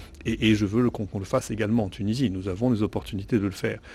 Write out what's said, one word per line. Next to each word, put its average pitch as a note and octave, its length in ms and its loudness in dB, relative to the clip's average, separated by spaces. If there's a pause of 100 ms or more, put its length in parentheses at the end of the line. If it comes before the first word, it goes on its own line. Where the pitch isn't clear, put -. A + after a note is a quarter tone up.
(240)
Et, A2+ 240 2
et A2 60 8
je G#2 100 2
veux G#2+ 180 2
le, A#2+ 60 4
qu'on, A2 160 -2
qu'on G2+ 140 -6
le F#2+ 80 -6
fasse - 240 -2
également G#2+ 340 2
en F#2+ 60 -2
Tunisie. A2 400 0
Nous F#2 180 -4
avons G#2+ 220 0
les G#2+ 120 2
opportunités G2+ 560 0
de G2 60 4
le G2 60 2
faire. G#2+ 280 -4 (160)